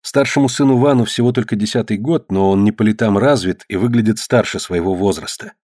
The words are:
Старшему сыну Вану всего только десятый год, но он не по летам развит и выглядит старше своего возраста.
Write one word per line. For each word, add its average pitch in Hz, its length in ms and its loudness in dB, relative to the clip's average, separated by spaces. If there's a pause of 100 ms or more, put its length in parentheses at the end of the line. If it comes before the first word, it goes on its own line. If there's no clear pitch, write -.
Старшему 139 460 0
сыну 135 300 2
Вану 131 260 2
всего 120 280 0
только 117 240 -2
десятый 107 420 -2
год, 143 320 -4
но 98 200 2
он 98 140 4
не 104 80 4
по 107 100 -4
летам 107 360 2
развит 107 500 0
и 101 80 -6
выглядит 110 420 0
старше - 400 0
своего 90 360 -2
возраста. 90 580 -4 (120)